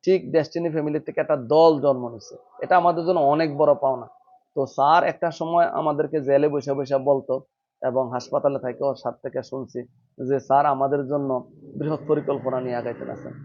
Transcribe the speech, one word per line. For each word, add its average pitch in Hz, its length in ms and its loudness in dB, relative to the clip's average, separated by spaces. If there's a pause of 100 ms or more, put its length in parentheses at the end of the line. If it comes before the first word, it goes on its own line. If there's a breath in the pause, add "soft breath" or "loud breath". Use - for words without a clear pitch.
ঠিক 175 280 0
ডেস্টিনি 165 380 0
ফ্যামিলি 151 300 -2
থেকে 151 200 -6
একটা 151 160 0
দল 151 440 4
জন্ম 127 280 0
নিছে, 117 280 -16 (260)
এটা - 140 2
আমাদের 170 300 2
জন্য 175 140 2
অনেক 147 360 2
বড় 147 180 4
পাওনা। 127 320 -2 (480)
তো 139 120 -2
স্যার 143 380 4
একটা 170 260 -2
সময় 170 360 0
আমাদেরকে 151 540 -2
জেলে 139 280 4
বসে 139 240 -2
বসে 139 260 0
বলতো, 135 440 0 (400)
এবং 127 300 -2
হাসপাতালে 139 460 -2
থেকেও 127 360 -4
স্যার 123 180 -8 (100)
থেকে 131 200 -8
শুনছি 127 400 -10 (460)
যে, 135 120 0
"স্যার 139 260 2
আমাদের 139 400 0
জন্য 131 440 -4 (280)
বৃহৎ 147 200 -4 (100)
পরিকল্পনা 139 520 -2
নিয়ে 123 160 -6
আগাইতে 120 340 -8
আছেন।" - 220 -12 (120)